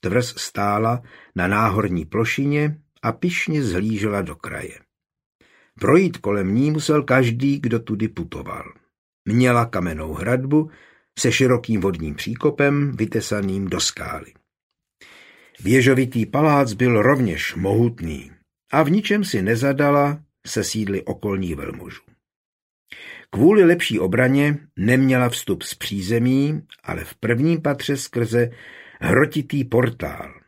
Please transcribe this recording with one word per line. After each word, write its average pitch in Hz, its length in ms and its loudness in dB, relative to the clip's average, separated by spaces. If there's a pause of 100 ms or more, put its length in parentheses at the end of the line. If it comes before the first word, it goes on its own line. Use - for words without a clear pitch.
Tvrz 117 360 0
stála 110 640 -2 (340)
na 90 100 0
náhorní 101 580 0
plošině 143 760 -2 (240)
a 117 100 -2
pyšně 175 500 -2
zhlížela 101 600 -2
do 76 140 -8
kraje. - 420 -12 (1000)
Projít 170 380 4
kolem 101 360 -2
ní 139 160 2
musel 151 320 0
každý, 131 580 2
kdo 117 180 -2
tudy 110 300 -4
putoval. - 640 -10 (520)
Měla 120 420 4
kamennou 80 460 -6
hradbu 131 580 0 (480)
se 120 140 2
širokým 120 480 2
vodním 82 340 -2
příkopem, 143 840 0
vytesaným 98 720 -2
do 85 120 -4
skály. - 520 -8 (1300)
Věžovitý 123 680 4
palác 143 460 2
byl 117 300 2
rovněž 120 520 0
mohutný 95 760 -2 (420)
a 151 100 4
v 143 80 2
ničem 208 340 0
si 98 180 -2
nezadala 143 800 0 (240)
se - 180 -4
sídly 98 380 -4
okolních 95 540 -4
velmožů. - 460 -12 (1300)
Kvůli 175 340 6
lepší 170 340 2
obraně 131 600 2 (180)
neměla 127 520 2
vstup 95 340 -6
z - 120 -12
přízemí, 127 880 -2 (200)
ale - 220 -8
v - 100 -18
prvním 151 480 0
patře 143 340 -2
skrze 117 540 0 (500)
hrotitý 143 640 0
portál. 120 680 -2 (140)